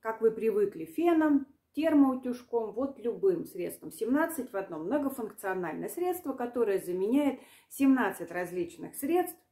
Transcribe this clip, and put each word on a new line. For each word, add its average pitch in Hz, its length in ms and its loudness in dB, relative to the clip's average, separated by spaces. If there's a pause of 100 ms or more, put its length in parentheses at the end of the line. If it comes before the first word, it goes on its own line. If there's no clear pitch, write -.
Как 220 200 -4
вы 226 100 6
привыкли, 202 540 0
феном, 311 640 4 (240)
термоутюжком, 254 960 2
вот 247 300 -4
любым 190 440 0
средством. 170 460 -10
Семнадцать 277 640 -2
в 202 40 -6
одном. 165 280 -8
Многофункциональное 196 1040 -4
средство, 349 460 -4
которое 240 440 -2
заменяет 214 640 0 (280)
семнадцать 233 640 2
различных 170 640 -6
средств 339 420 0 (160)